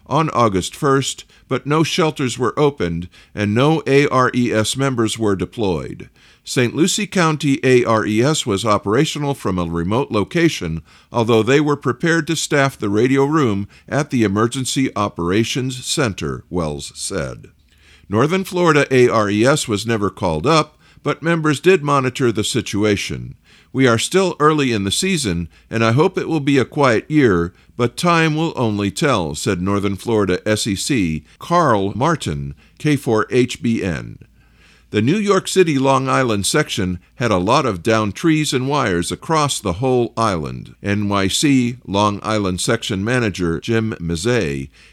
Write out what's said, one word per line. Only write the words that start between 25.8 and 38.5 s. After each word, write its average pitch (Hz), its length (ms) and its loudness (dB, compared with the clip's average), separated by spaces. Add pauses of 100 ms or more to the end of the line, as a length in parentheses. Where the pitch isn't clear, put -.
I 113 100 4
hope 165 260 2
it 139 100 -4
will 156 120 0
be 139 180 2
a 117 80 2
quiet 135 440 0
year, 101 440 4 (200)
but 120 220 -2
time 165 400 2
will 160 180 -2
only 104 360 0
tell," 95 440 0
said 90 280 -2
Northern 98 340 -2
Florida 101 500 0
S 107 200 0
E 101 100 -2
C 87 480 -2 (140)
Carl 120 580 2
Martin, 87 580 -4 (220)
K 151 200 0
four 113 340 0
H 123 320 0
B 113 200 -2
N. 62 360 -6 (720)
The 107 120 2
New 139 140 2
York 202 320 0
City 165 280 2
Long 131 320 2
Island 123 380 0
section 92 540 -2 (160)
had 120 160 0
a 95 60 2
lot 123 280 2
of 95 160 -4
downed 110 320 0
trees 156 380 0